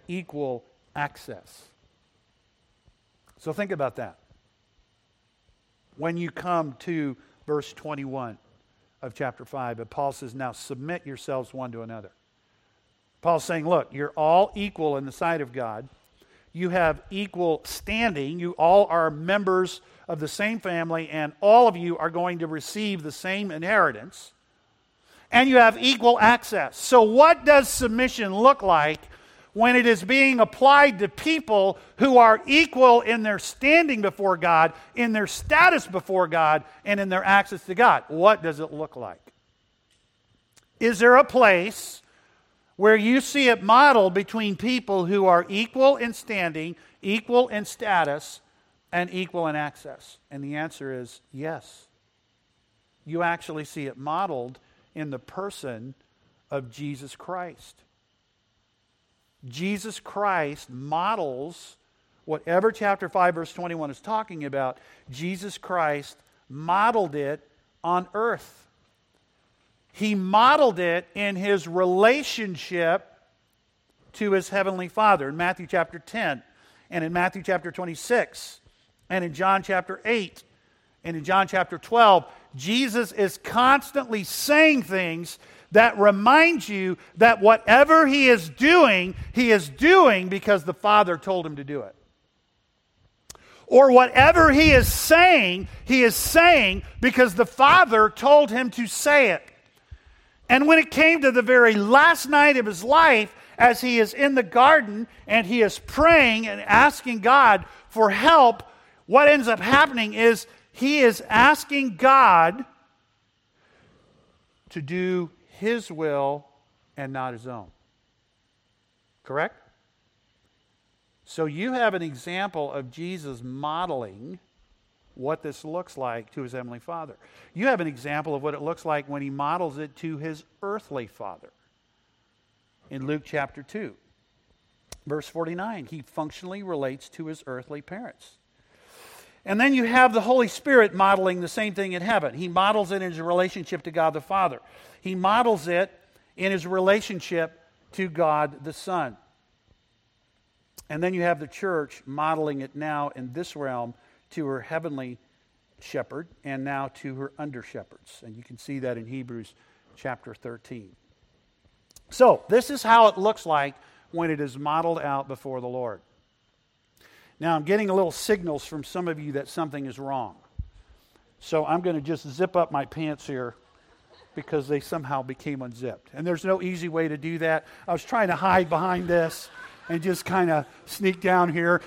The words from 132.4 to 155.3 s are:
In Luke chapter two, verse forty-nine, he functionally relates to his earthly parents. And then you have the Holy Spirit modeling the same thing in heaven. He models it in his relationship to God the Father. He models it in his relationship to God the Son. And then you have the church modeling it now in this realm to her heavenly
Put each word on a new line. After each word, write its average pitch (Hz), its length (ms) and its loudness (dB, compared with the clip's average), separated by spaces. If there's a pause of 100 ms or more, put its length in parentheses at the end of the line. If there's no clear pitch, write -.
In 135 180 -12
Luke 151 160 -8
chapter 143 400 -10
two, 160 320 -14 (1120)
verse 147 220 -12
forty-nine, 175 560 -10
he 160 160 -18
functionally 180 600 -14
relates 139 480 -10
to 160 160 -16
his 156 200 -18
earthly 135 340 -14
parents. - 580 -20 (1080)
And 202 160 -2
then 277 120 2
you 254 120 0
have 254 260 4
the 220 80 0
Holy 233 300 2
Spirit 226 440 2
modeling 190 460 0
the 175 80 -8
same 208 280 -8
thing 196 180 -6
in 175 80 -8
heaven. 175 320 -4
He 175 160 -10
models 190 420 0
it 196 100 -4
in 185 100 -8
his 160 100 -12
relationship 175 640 -4
to 170 80 -14
God 160 220 0
the 156 60 -10
Father. 175 400 -4 (400)
He 185 140 -10
models 196 540 0
it 175 240 -2 (440)
in 190 160 -6
his 175 140 -4
relationship 185 920 -4 (340)
to 190 180 -8
God 151 560 -2
the 156 80 -12
Son. 151 420 -8 (1700)
And 156 120 -8
then 185 120 -2
you 175 80 -4
have 170 180 -2
the 151 80 -14
church 165 600 -8
modeling 151 540 -6
it 135 140 -16
now 147 400 -8
in 127 180 -14
this 170 220 -14
realm 123 380 -10 (380)
to 151 160 -10
her 135 140 -8
heavenly 139 580 -12 (600)